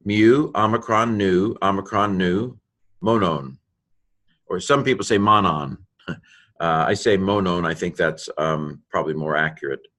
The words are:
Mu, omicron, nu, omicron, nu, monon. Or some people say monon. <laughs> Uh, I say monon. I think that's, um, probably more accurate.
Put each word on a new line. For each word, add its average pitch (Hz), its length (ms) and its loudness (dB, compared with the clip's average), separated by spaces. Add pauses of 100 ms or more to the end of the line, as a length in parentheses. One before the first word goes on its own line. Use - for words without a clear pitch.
Mu, 110 500 4
omicron, 110 640 0
nu, 98 440 2
omicron, 98 560 0
nu, 95 420 -2 (420)
monon. 82 560 0 (880)
Or 92 120 -4
some 139 240 0
people 123 220 -2
say 110 120 0
monon. 95 600 2 (300)
<laughs> 117 100 -8 (400)
Uh, 80 300 0
I 98 60 0
say 101 240 2
monon. 95 480 0
I 80 80 -2
think 82 240 -6
that's, 80 400 -2
um, 76 520 -4
probably 78 240 -4
more 78 220 -4
accurate. 76 500 -4 (140)